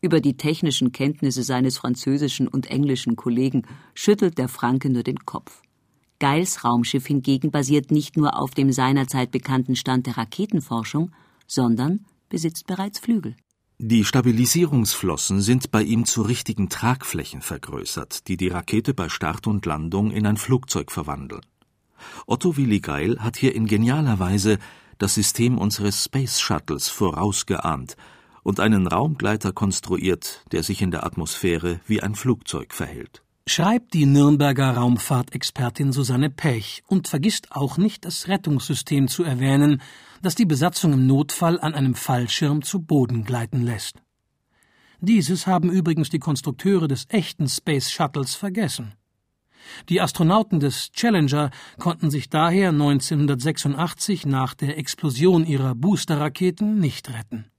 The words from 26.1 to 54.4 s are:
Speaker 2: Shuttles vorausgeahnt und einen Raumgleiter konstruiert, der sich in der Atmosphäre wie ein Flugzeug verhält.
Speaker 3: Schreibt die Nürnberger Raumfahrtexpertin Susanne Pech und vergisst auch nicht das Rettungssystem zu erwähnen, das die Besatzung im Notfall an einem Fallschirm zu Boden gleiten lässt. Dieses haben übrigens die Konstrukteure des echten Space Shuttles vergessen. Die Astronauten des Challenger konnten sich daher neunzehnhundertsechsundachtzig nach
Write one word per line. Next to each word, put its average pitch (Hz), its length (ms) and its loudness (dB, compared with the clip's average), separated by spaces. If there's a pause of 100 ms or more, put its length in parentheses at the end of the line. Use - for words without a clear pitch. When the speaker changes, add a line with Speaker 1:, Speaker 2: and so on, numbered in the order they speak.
Speaker 2:
Shuttles 76 500 -2
vorausgeahnt 82 1080 -2 (460)
und 98 180 0
einen 101 260 4
Raumgleiter 107 640 0
konstruiert, 90 1000 -2
der 87 100 -2
sich 95 180 -4
in 92 120 0
der 82 120 -4
Atmosphäre 85 800 -2
wie 107 160 0
ein 104 140 -4
Flugzeug - 580 -4
verhält. - 520 -10 (240)
Speaker 3:
Schreibt 220 440 2
die 151 140 4
Nürnberger 139 720 6
Raumfahrtexpertin 123 1120 0
Susanne 131 400 0
Pech 123 560 -4
und 190 220 0
vergisst 165 420 -2
auch 139 260 -4
nicht 208 280 0
das - 240 -8
Rettungssystem 147 800 0
zu - 160 -2
erwähnen, 135 580 2 (400)
das 185 140 -2
die 240 80 4
Besatzung 160 480 2
im 131 160 6
Notfall 151 500 2
an 156 160 -4
einem 131 220 0
Fallschirm 143 640 0
zu 185 200 -4
Boden 123 420 0
gleiten 120 380 -2
lässt. 120 380 -6 (1000)
Dieses 185 480 2
haben 180 200 4
übrigens 165 420 2
die 165 100 0
Konstrukteure 160 680 0
des 135 220 -2
echten 165 400 -2
Space 139 420 -2
Shuttles 143 460 -2
vergessen. 180 580 -4 (920)
Die 180 120 2
Astronauten 180 600 2
des 139 320 -2
Challenger 147 580 2 (300)
konnten 165 320 0
sich 143 180 -4
daher 170 400 4
neunzehnhundertsechsundachtzig 147 1500 0
nach 135 300 0